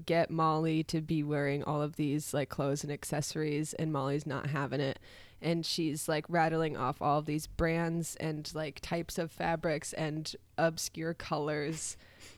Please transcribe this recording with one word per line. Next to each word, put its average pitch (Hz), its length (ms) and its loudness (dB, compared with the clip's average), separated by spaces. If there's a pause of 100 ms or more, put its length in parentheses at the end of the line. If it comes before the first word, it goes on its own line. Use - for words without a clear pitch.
get 165 260 4
Molly 160 520 4
to 160 180 0
be 156 220 0
wearing 143 420 2
all 151 160 0
of 151 160 -2
these, 147 360 0
like, 143 140 2
clothes 139 360 0
and 147 100 -4
accessories, 151 800 -2
and 156 180 0
Molly's 143 340 0
not 139 220 -2
having 139 320 0
it. 135 200 0 (420)
And 165 240 0
she's, 156 420 0
like, 156 220 2
rattling 160 480 4
off 127 240 0
all 147 180 4
of 151 60 -4
these 151 220 -2
brands 165 680 0
and, 151 360 -4
like, 156 260 -4
types - 380 -2
of 165 140 -2
fabrics 165 600 0
and 156 400 -2 (240)
obscure 165 580 0
colors 151 840 -2 (400)